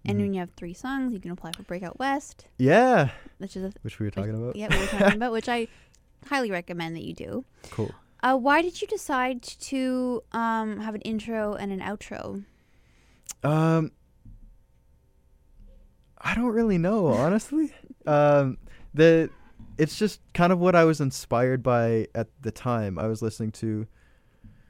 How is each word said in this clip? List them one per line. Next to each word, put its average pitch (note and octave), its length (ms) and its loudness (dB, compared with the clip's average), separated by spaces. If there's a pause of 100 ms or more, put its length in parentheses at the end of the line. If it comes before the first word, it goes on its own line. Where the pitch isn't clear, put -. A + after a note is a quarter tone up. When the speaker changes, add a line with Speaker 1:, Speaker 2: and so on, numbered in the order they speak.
Speaker 1:
And G3+ 100 0
Speaker 2:
Mm-hmm. G#3 60 0
Speaker 1:
when G3+ 120 -2
you F#3+ 60 -4
have F3 160 -8
three F3 160 -14
songs, B3+ 400 -6
you G3 80 -8
can F3+ 100 -12
apply E3 220 -12
for - 120 -12
Breakout F3+ 340 -10
West. C#4 480 -4 (100)
Speaker 2:
Yeah. F3+ 540 6 (260)
Speaker 1:
Which - 180 -14
is F#3 100 -10
a G2+ 80 -8 (100)
Speaker 2:
Which - 180 -12
we A2 40 -2
were - 40 -2
Speaker 1:
which, G2 60 -6
Speaker 2:
talking G#2 200 -4
about. A#2 220 -6
Speaker 1:
yeah, G#3 180 -8
we G3 60 4
were G3 60 -2
talking G3+ 300 4
Speaker 2:
<laughs> G#3+ 60 -4
Speaker 1:
about, B3 100 -2
which A3+ 180 -4
I A#3 180 -4 (580)
highly C4 240 -2
recommend F3 460 -8
that D#3+ 80 -12
you - 80 -10
do. - 320 -10 (260)
Speaker 2:
Cool. - 240 -6 (280)
Speaker 1:
Uh, C4 140 2
why C#4 260 2
did F4 180 -6
you G#4 60 -6
decide C4 560 -4
to, B3+ 800 -4 (100)
um, A3+ 480 -4
have G#3+ 140 -8
an G#3+ 80 -10
intro A3 520 -4
and G3 180 -8
an F#3+ 80 -6
outro? G3 640 -10 (1000)
Speaker 2:
Um, D#3+ 500 2 (2250)
I - 160 -4
don't A#3 180 0
really G#3+ 260 2
know, F#3 280 2
Speaker 1:
<laughs> - 20 4
Speaker 2:
honestly. G3+ 640 0 (340)
Um, D3 520 4 (360)
the, D#3+ 360 6 (480)
it's D3+ 200 0
just - 220 0 (140)
kind F3 180 4
of F3+ 60 2
what F3+ 160 4
I E3+ 100 8
was D#3+ 160 4
inspired B2+ 600 0
by A#2 520 2
at A#2 140 -4 (140)
the A2+ 80 -6
time. G#2+ 480 -4
I F#2 80 -2
was A2 160 -4
listening A2 300 -4
to, A2 340 -6 (840)